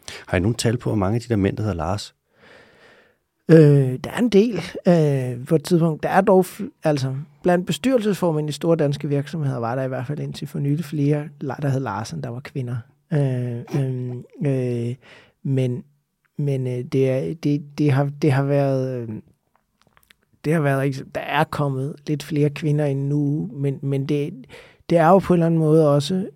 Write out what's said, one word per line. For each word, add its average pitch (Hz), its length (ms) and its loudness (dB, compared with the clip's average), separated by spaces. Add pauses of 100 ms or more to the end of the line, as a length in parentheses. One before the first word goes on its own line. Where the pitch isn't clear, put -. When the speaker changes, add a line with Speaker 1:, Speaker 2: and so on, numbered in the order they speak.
(280)
Speaker 1:
Har 95 100 0
I 90 40 2
nogen 113 140 0
tal 113 220 0
på, 127 120 -6
hvor 113 80 0
mange 101 180 2
af 117 60 -2
de - 80 -14
der 120 60 0
mænd, 98 220 2
der 104 60 -4
hedder 101 120 -2
Lars? 85 400 -6 (1300)
Speaker 2:
Øh, 143 540 8
der - 80 -10
er - 80 -6
en 240 100 2
del, 202 320 2 (260)
øh, 135 580 2
på 165 100 2
et 147 80 0
tidspunkt. 165 400 2
Der 156 60 -2
er 170 120 4
dog 190 240 4
fl-, - 380 -12
altså, 135 320 0 (280)
blandt 180 240 2
bestyrelsesformænd 185 840 0
i - 20 -4
store 165 240 0
danske 143 340 0
virksomheder 143 480 -4
var 117 180 -4
der 135 80 -4
i 131 40 -4
hvert 127 200 -6
fald 147 120 -8
indtil 143 280 -10
for 156 120 -8
nylig 147 260 -2
flere, 147 440 -2 (140)
la-, 143 180 -8
der 147 80 -2
hed 131 100 0
Lars, 113 320 -6
end 156 120 -8
der 131 60 -8
var 120 100 -10
kvinder. 127 380 -8 (360)
Øh, 123 460 -2 (220)
øhm, 127 420 -6 (220)
øh, 123 500 -2 (480)
men, 131 400 -2 (540)
men, 139 300 -2
øh, 123 240 -6
det 135 180 2
er, 131 240 -2
det, 147 300 -2 (140)
det 147 140 2
har, 143 200 2 (100)
det 156 100 4
har 135 120 2
været... 135 580 0
Øh, 113 80 -8 (1400)
det 147 80 2
har 170 80 2
været 139 200 2
rigtig, 135 340 -4
der 143 60 -6
er 147 220 0
kommet 143 520 -4 (120)
lidt 147 160 -4
flere 147 260 0
kvinder 147 360 -2
ind 139 220 -2
nu, 147 460 -2
men, 139 280 -4
men 139 240 -2
det, 147 280 -2 (560)
det 170 80 4
er 160 100 6
jo 190 120 8
på 180 140 2
en 175 40 6
eller 165 80 4
anden 165 140 2
måde 156 360 6
også, 185 400 -2